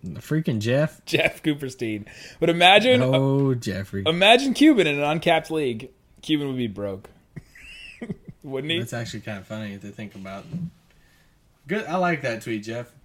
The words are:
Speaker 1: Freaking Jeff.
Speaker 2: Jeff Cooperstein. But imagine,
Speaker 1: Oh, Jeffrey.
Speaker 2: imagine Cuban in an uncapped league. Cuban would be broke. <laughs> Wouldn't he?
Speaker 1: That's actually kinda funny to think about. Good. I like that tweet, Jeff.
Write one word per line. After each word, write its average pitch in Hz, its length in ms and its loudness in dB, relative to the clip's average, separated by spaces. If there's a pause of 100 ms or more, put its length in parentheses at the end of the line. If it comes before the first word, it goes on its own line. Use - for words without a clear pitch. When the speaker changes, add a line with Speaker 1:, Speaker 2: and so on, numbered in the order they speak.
Speaker 1:
Freaking 135 540 -4
Jeff. 127 460 -2
Speaker 2:
Jeff - 360 -2
Cooperstein. 123 640 -4 (340)
But 165 100 2
imagine, 208 520 6
Speaker 1:
Oh, 135 540 2
Jeffrey. 98 500 -6
Speaker 2:
imagine 214 480 4
Cuban 269 340 6
in 143 100 0
an 143 60 0
uncapped 160 460 2
league. 131 400 -2 (320)
Cuban 147 260 -2
would 131 100 -4
be 123 100 -2
broke. 98 420 -8 (920)
<laughs> - 440 -14
Wouldn't 143 280 -6
he? 170 80 0
Speaker 1:
That's 120 140 -8
actually 113 280 -8
kinda 101 220 -10
funny 104 340 -10
to 101 120 -16
think 101 260 -14
about. 95 280 -14 (1200)
Good. 214 180 -4
I 165 100 -6
like 175 280 0
that 113 180 -4
tweet, 110 220 -6
Jeff. 117 240 -8 (180)